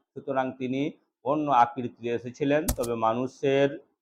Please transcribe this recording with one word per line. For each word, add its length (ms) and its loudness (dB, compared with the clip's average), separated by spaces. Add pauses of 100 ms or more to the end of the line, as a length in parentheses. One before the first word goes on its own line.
(140)
সুতরাং 380 -4
তিনি 380 -4 (340)
অন্য 260 -2
আকৃতিতে 580 2
এসেছিলেন, 580 0 (100)
তবে 180 -2
মানুষের 760 2 (340)